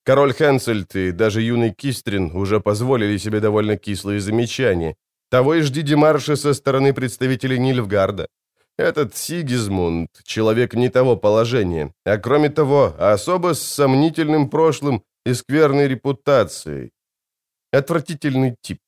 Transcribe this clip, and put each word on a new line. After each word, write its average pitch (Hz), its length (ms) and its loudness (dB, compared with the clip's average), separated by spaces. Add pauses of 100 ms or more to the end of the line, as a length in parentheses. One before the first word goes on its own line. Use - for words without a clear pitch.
Король 135 300 4
Хенсельд 120 640 0
и 92 160 -2
даже 107 300 0
юный 117 300 0
Кистрин 101 640 -4
уже 98 240 0
позволили 104 580 0
себе 107 220 -2
довольно 107 380 0
кислые 101 420 -6
замечания, 104 760 -2 (380)
того 131 220 4
и 165 60 2
жди 143 200 -2
демарша 147 540 2
со 143 180 0
стороны 135 400 0
представителей 131 640 -4
Нильфгарда. 104 680 0 (500)
Этот 151 400 0
Сигизмунд — 101 920 -2 (140)
человек 110 520 0
не 123 140 2
того 127 280 2
положения, 104 760 0 (140)
а 104 140 0
кроме 143 300 2
того, 139 500 2
особо 165 560 0
с - 60 -8
сомнительным 147 880 0
прошлым 143 520 0 (240)
и 123 80 0
скверной 143 540 2
репутацией. 113 1040 -2 (800)
Отвратительный 139 920 -2
тип. - 160 -12 (100)